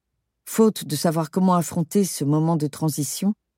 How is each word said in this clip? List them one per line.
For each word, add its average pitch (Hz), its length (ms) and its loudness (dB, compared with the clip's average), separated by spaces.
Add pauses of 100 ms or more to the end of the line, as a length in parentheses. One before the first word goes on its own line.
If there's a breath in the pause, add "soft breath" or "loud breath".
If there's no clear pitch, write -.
(460)
Faute - 380 2
de 151 140 -4
savoir 160 340 -2
comment 185 240 2
affronter 175 480 0
ce 165 220 -4
moment 160 320 2
de 147 100 -2
transition, 156 680 -2 (240)